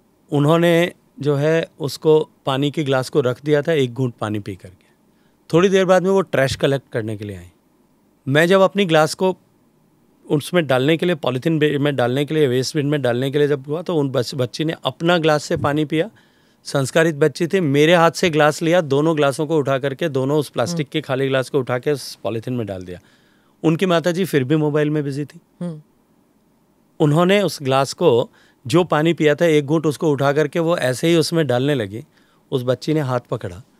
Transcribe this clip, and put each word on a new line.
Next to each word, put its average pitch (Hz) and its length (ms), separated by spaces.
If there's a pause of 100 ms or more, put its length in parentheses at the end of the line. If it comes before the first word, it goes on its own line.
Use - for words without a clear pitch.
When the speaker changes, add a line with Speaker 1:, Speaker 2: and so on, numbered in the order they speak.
(300)
Speaker 1:
उन्होंने 170 600 (280)
जो 143 160
है 160 320 (120)
उसको 156 500 (160)
पानी 139 240
के 156 140
ग्लास 135 240
को 156 120
रख 127 240
दिया 147 180
था 165 100
एक 127 220
घूंट 123 260
पानी 107 180
पी 101 180
करके। - 300 (680)
थोड़ी 175 160
देर 190 160
बाद 185 180
में 185 80
वो 196 100
ट्रैश 135 360
कलेक्ट 139 360
करने 110 240
के 107 80
लिए 98 120
आई। 87 100 (840)
मैं 151 180
जब 190 140
अपनी 196 240
ग्लास 156 300
को 185 220 (960)
उसमें 160 360
डालने 135 300
के 175 100
लिए, 175 80
पॉलीथीन 139 440
बे-, 147 220
में 143 160
डालने 127 280
के 156 100
लिए, 151 120
वेस्ट 127 300
बिन 139 100
में 147 160
डालने 123 280
के 143 80
लिए 143 100
जब 135 200
हुआ, 165 140
तो 170 140
उन 139 140
बच-, 123 240
बच्ची 123 300
ने 160 100 (100)
अपना 170 340
ग्लास 151 260
से 170 120
पानी 151 280
पिया, 160 260 (540)
संस्कारित 160 500
बच्ची 151 320
थी, 190 140
मेरे 151 340
हाथ 165 160
से 185 200
ग्लास 151 320
लिया, 170 180
दोनों 151 360
ग्लासों 147 300
को 160 100
उठा 135 220
करके, 139 300
दोनों 135 300
उस 139 100
प्लास्टिक 165 380
Speaker 2:
हम्म। - 60
Speaker 1:
के 160 80
खाली 135 280
ग्लास 131 220
को 147 80
उठा 127 200
के 135 120
उस - 240
पॉलीथीन 113 400
में 117 120
डाल 92 160
दिया। 90 160 (640)
उनकी 165 220
माताजी 175 380
फिर 139 200
भी 151 120
मोबाइल 151 340
में 151 140
बिजी 143 200
थी। - 160 (200)
Speaker 2:
हम्म। 160 220 (1160)
Speaker 1:
उन्होंने 180 420
उस 165 200
ग्लास 135 300
को, 135 380 (360)
जो 165 180
पानी 160 280
पिया 151 220
था 175 120
एक 151 200
घूंट, 160 200
उसको 151 240
उठा 139 220
करके 147 260
वो 170 200
ऐसे 127 300
ही 170 80
उसमें 160 300
डालने 131 280
लगी। 110 300 (460)
उस 131 120
बच्ची 127 320
ने 156 60
हाथ 127 200
पकड़ा 110 420 (180)